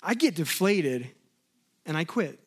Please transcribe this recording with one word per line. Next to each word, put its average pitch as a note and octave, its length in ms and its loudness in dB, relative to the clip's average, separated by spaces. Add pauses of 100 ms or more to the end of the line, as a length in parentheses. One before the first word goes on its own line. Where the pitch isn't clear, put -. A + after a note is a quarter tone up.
I G#3 120 0
get B3 200 2
deflated D#3 720 0 (760)
and D#3 100 -4
I D#3+ 60 0
quit. E3 440 -4